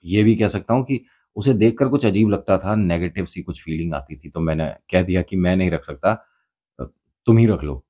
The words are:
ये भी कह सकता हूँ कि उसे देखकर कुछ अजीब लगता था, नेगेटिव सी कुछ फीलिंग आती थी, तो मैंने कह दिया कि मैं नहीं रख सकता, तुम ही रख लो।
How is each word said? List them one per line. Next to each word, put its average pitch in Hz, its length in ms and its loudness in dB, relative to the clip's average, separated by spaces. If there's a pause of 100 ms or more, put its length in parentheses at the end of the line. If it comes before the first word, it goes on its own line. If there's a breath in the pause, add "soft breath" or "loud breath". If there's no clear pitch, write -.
ये 101 180 2
भी 113 120 6
कह 110 120 0
सकता 113 260 -4
हूँ 131 100 0
कि 135 220 -6 (300 soft breath)
उसे 123 180 0
देखकर 117 340 2
कुछ 131 180 0
अजीब 104 240 2
लगता 98 280 0
था, 101 180 -2
नेगेटिव 87 500 -2
सी - 160 -14
कुछ - 220 -12
फीलिंग 80 300 -6
आती 73 220 -10
थी, 71 140 -20
तो 82 100 -12
मैंने 80 360 -4 (160)
कह 92 100 2
दिया 90 200 0
कि 90 140 -6
मैं 90 200 2
नहीं 92 160 0
रख 80 120 -6
सकता, 92 440 -4 (1000 soft breath)
तुम 113 120 6
ही 117 80 6
रख 92 180 0
लो। 71 260 -8